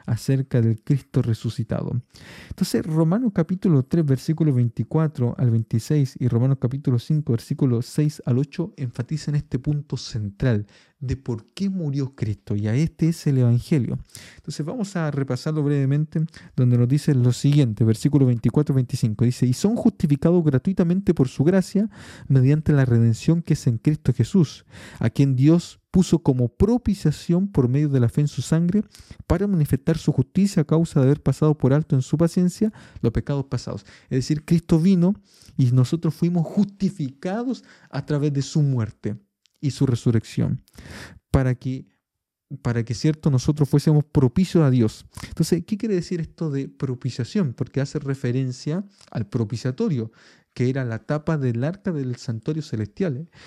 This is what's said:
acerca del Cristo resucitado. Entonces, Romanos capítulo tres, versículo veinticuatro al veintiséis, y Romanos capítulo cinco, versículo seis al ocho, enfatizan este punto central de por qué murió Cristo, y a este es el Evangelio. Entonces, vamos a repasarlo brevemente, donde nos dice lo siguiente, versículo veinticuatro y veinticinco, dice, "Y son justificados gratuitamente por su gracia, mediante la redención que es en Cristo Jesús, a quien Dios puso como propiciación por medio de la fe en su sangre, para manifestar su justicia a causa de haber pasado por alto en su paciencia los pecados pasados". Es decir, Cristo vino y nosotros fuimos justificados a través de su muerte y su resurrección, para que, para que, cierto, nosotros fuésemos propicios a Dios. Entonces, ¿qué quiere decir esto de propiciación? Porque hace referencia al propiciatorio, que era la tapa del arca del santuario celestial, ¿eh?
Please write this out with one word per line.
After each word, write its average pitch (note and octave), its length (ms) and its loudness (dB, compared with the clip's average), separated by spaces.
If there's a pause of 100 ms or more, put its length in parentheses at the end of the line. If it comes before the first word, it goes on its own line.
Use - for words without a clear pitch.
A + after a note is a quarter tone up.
acerca C3 560 0
del A2+ 220 0
Cristo C3 400 0
resucitado. A#2 800 -4 (460)
Entonces, - 360 -2
Romanos E3+ 480 0
capítulo E3 500 2
tres, E3 220 0
versículo D3+ 480 0
veinticuatro B2 840 -2
al B2 100 2
veintiséis, A#2 680 0
y B2 80 0
Romanos B2+ 340 2
capítulo B2+ 380 -2
cinco, D3+ 340 -2
versículo B2 480 0
seis - 440 -4
al B2 120 2
ocho, D3 400 -4
enfatizan C#3 580 -6
este C#3+ 220 -4
punto D3 400 -4
central G#2 720 -4 (320)
de B2+ 180 -4
por A2+ 300 -8
qué G3 220 -6
murió C#3+ 460 -4
Cristo, G#2+ 400 -6
y G#2 120 -2
a A2 80 0
este D#3+ 340 0
es - 180 -4
el C3+ 100 2
Evangelio. B2 640 0 (380)
Entonces, D3+ 280 -10
vamos G3+ 300 -8
a D#3+ 160 -2
repasarlo C#3 500 -4
brevemente, D3 640 0 (300)
donde B2 220 4
nos A#2+ 100 4
dice D3 260 2
lo B2 200 4
siguiente, C3+ 500 2
versículo C3+ 420 4
veinticuatro B2 480 2
y C3 40 0
veinticinco, A#2+ 480 0
dice, B2 200 2
"Y B2 60 4
son G#3 240 0
justificados E3+ 720 2
gratuitamente F3+ 680 0
por C3 140 2
su - 160 -2
gracia, F#3+ 460 2 (400)
mediante C#3+ 420 4
la C#3 140 4
redención A#2 560 2
que - 120 -4
es - 140 -2
en A#2 120 0
Cristo D3+ 340 0
Jesús, - 520 0 (340)
a A2 100 0
quien C3+ 260 2
Dios D3+ 460 2 (100)
puso F3 280 2
como B2+ 280 2
propiciación F#3+ 1040 0
por C#3 180 2
medio C#3+ 220 0
de C3+ 100 2
la A#2+ 80 4
fe D3 140 0
en D3 80 0
su - 120 -6
sangre, F3 440 0 (420)
para F3+ 180 0
manifestar D#3+ 520 0
su - 160 0
justicia F#3 480 0
a C#3+ 40 -2
causa D#3+ 360 0
de B2+ 60 4
haber D3 140 2
pasado D3+ 360 0
por C3 160 2
alto D3+ 240 0
en C3 40 2
su - 160 -2
paciencia F3+ 540 0 (300)
los A#2 100 0
pecados C#3 360 -4
pasados". - 380 -8 (180)
Es C3 160 -4
decir, D3+ 260 -4
Cristo E3+ 340 2
vino F#3 360 4 (420)
y C3+ 160 4
nosotros D3 400 0
fuimos F3 340 0
justificados G3 1200 -4 (240)
a C3+ 160 -8
través D3 260 -2
de C#3 100 -2
su D3+ 200 -2
muerte A#2+ 560 -2 (440)
y C#3 100 -2
su - 140 0
resurrección, A#2 760 0 (720)
para B2+ 240 2
que, C3 320 -10 (720)
para A#2 220 -2
que, A#2 100 -8
cierto, D#3 380 0
nosotros D3 380 2
fuésemos D3+ 340 4
propicios D#3+ 580 2
a C#3 80 4
Dios. A#2+ 360 2 (240)
Entonces, E3+ 360 -2
¿qué G#3+ 120 -4
quiere G#3+ 180 -2
decir F3 240 -4
esto D#3+ 320 -8
de C#3 160 -4
propiciación? B2+ 840 -4
Porque - 260 -6
hace C#3+ 200 -4
referencia C3+ 840 -4 (260)
al A2 200 -6
propiciatorio, A#2 800 -4 (420)
que B2 160 -2
era C3+ 140 -4
la A2+ 160 -6
tapa D3+ 380 -4
del B2 260 -2
arca F3 300 -6
del C3 240 -6
santuario D3+ 440 -6
celestial, A#2+ 540 -6
¿eh? E3 140 -12 (180)